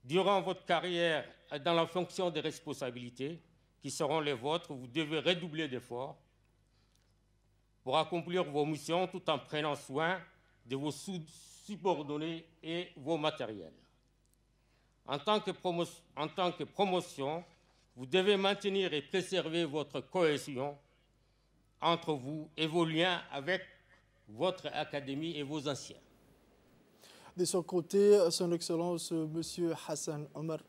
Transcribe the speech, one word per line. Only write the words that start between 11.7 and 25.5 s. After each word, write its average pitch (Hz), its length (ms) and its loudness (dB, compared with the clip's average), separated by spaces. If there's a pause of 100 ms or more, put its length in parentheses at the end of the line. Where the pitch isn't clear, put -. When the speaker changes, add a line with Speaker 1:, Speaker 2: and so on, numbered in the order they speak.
Speaker 1:
et 170 340 -6
vos 151 220 -2
matériels. 110 560 -4 (1300)
En 139 100 -2
tant 214 220 2
que 202 100 -4
promo-, 175 380 -2 (280)
en 147 120 -4
tant 180 240 0
que 160 120 -8
promotion, 175 800 -2 (520)
vous 127 100 -10
devez 185 320 4
maintenir 196 560 2
et 147 80 0
préserver 170 640 0
votre 143 340 -4
cohésion 143 800 0 (1040)
entre 165 320 2
vous 151 420 -6
et 160 120 0
vos 165 180 4
liens 165 340 4 (120)
avec 165 320 -2 (640)
votre 156 460 -2
académie 147 640 -4
et 147 40 -4
vos 143 260 -4